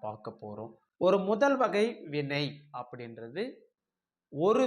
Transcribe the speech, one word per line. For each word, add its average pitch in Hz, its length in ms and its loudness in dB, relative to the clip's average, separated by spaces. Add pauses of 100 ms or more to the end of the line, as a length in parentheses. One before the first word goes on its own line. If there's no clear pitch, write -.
பார்க்க 107 300 -8 (100)
போறோம். 107 300 -10 (320)
ஒரு 190 140 6 (100)
முதல் 262 340 4
வகை 208 240 2 (280)
வினை 143 300 0 (360)
அப்படின்றது 120 640 -10 (1000)
ஒரு 240 200 6